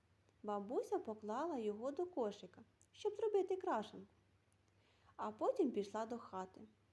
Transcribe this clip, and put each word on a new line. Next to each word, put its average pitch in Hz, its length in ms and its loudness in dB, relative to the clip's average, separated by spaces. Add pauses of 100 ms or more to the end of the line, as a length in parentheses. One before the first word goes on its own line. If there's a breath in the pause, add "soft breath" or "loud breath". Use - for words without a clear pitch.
(440)
Бабуся 208 560 0
поклала 226 580 -2
його 214 340 0
до 349 140 0
кошика, 220 560 -2 (300)
щоб 415 240 -2
зробити 392 400 4
крашенку. 233 580 -2 (1000 soft breath)
А 214 160 -2
потім 320 400 4
пішла 214 340 -2
до 233 120 -4
хати. 190 440 -8 (320)